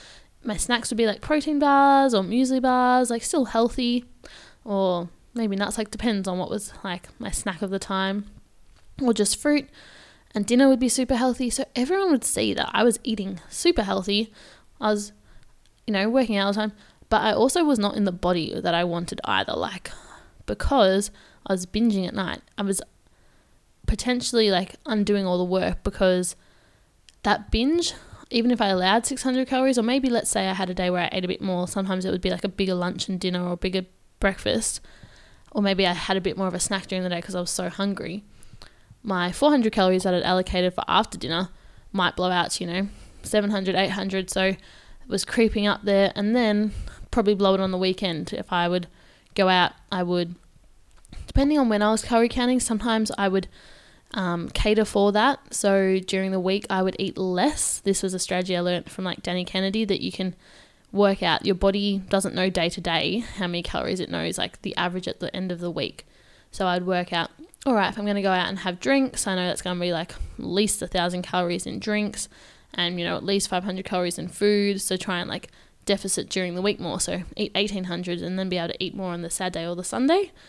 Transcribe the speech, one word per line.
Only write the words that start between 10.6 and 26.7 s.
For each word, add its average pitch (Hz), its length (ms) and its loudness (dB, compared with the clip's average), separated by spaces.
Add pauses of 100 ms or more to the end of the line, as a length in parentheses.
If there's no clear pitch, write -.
would 262 100 6
be 247 100 2
super 254 280 0
healthy. 247 340 0
So - 140 -2 (100)
everyone 359 380 2
would 254 100 4
see - 320 0
that - 180 -2
I 214 120 2
was 233 180 4
eating 196 460 -4
super - 340 2
healthy. 196 500 0 (480)
I 214 100 2
was, 208 220 -2 (760)
you 220 60 -2
know, 202 160 2
working 233 280 2
out 196 100 2
all 202 60 2
the 208 80 -2
time. 214 120 -2 (360)
But 220 140 4
I 214 100 4
also 277 320 4
was 285 140 4
not 202 180 0
in 208 80 2
the 185 80 2
body 180 480 0
that 170 140 0
I 170 80 2
wanted 170 420 -4
either, 95 280 0
like, - 400 -6 (520)
because 202 680 2 (340)
I - 60 0
was 185 120 -2
binging 208 420 0
at - 80 -6
night. - 260 -4 (180)
I 214 40 -2
was 196 200 -2 (1040)
potentially, 240 640 2
like, 185 240 0 (120)
undoing 202 380 2
all 180 140 0
the 180 60 0
work, 185 400 0
because 185 500 2 (880)